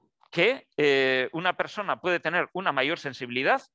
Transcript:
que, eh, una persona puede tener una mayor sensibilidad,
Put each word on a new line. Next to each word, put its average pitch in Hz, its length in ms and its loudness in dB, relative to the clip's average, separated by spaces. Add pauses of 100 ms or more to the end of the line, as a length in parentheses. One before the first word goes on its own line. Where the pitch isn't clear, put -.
(300)
que, 214 380 0 (100)
eh, 135 540 4
una 175 220 -2
persona 165 460 -6
puede 175 180 0
tener 160 360 -2
una 180 180 -2
mayor 143 260 0
sensibilidad, 135 640 -2 (140)